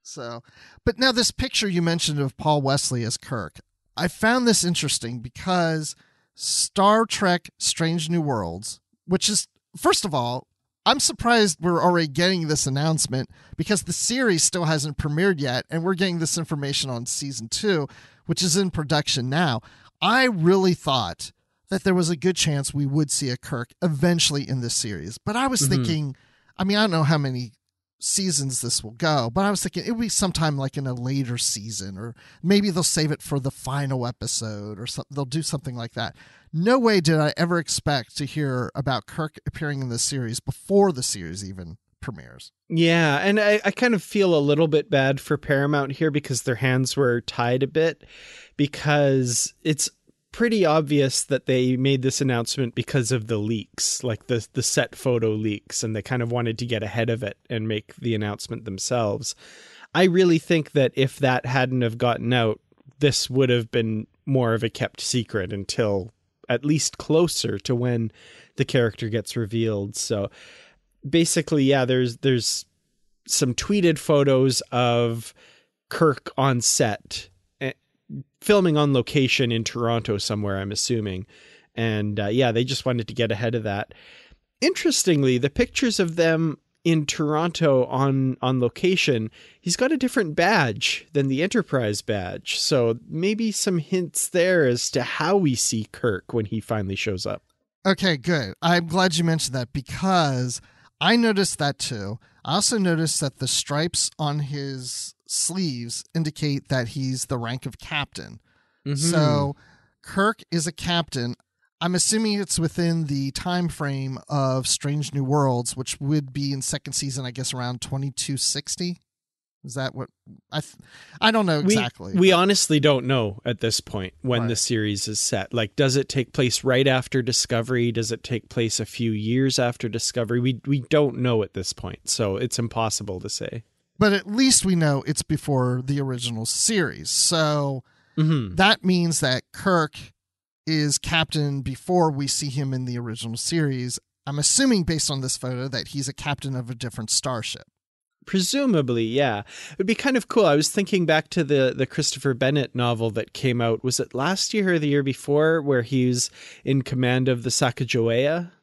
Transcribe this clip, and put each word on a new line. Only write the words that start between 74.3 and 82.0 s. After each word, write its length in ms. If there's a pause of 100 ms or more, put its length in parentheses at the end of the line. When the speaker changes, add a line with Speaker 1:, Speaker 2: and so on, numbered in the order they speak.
Speaker 2:
of 640 (560)
Kirk 480
on 240
set, 680 (300)
eh, 140 (680)
filming 360
on 160
location 580
in 120
Toronto 540
somewhere, 400
I'm 140
assuming. 540 (500)
And, 440